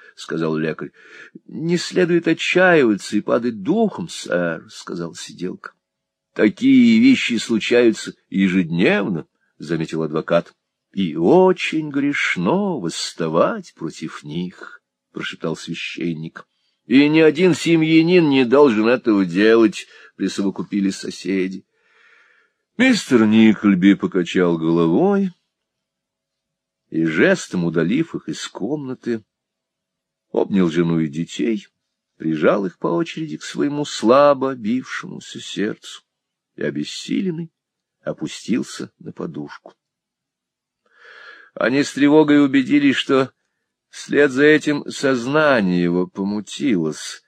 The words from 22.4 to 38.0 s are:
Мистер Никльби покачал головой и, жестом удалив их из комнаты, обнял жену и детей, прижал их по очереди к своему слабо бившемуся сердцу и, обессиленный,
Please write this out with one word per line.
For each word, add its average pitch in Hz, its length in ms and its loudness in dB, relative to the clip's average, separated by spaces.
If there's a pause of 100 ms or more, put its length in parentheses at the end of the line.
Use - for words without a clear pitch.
Мистер 190 480 4
Никльби 104 680 6
покачал 90 640 0
головой 90 760 2 (1600)
и, 82 100 0
жестом 90 600 0
удалив 85 500 -2
их - 140 -12
из - 180 -10
комнаты, 123 760 -8 (1080)
обнял 92 380 0
жену 82 300 0
и 80 80 -2
детей, 98 600 -6 (500)
прижал 160 480 0
их 180 120 -8
по 165 100 -6
очереди 165 500 -6
к - 60 -16
своему 147 400 -4
слабо 135 720 2
бившемуся - 840 -8
сердцу - 600 -8 (520)
и, - 80 -10
обессиленный, 160 880 -6 (500)